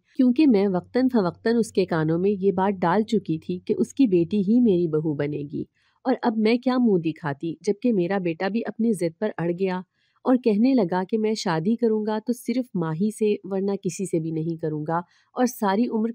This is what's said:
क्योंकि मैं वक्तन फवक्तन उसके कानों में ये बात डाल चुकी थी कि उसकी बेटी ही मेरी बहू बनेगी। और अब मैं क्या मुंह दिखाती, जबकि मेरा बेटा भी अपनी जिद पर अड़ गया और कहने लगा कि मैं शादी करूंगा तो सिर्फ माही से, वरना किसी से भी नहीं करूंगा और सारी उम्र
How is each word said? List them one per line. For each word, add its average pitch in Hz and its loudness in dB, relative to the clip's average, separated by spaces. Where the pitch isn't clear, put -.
क्योंकि 254 4
मैं 202 4
वक्तन 196 0
फवक्तन 226 0
उसके 214 0
कानों 160 0
में 190 2
ये 196 0
बात 190 0
डाल 185 2
चुकी 175 -2
थी 180 -8
कि - -4
उसकी - 0
बेटी 180 2
ही 208 2
मेरी 185 4
बहू 156 -2
बनेगी। 143 -6
और 247 0
अब 233 -2
मैं 220 2
क्या 247 0
मुंह 220 4
दिखाती, 156 -6
जबकि 214 0
मेरा 190 0
बेटा 175 -4
भी 208 -2
अपनी 220 -2
जिद 170 -2
पर 214 -4
अड़ 170 -4
गया 185 -4
और 254 4
कहने 233 2
लगा 185 2
कि 220 -2
मैं 214 0
शादी 175 -2
करूंगा 220 0
तो 220 -4
सिर्फ 240 -4
माही 165 -2
से, 208 0
वरना 196 -2
किसी 190 -6
से 175 -2
भी 160 -6
नहीं 160 -4
करूंगा 160 -4
और 254 0
सारी 214 0
उम्र 226 -2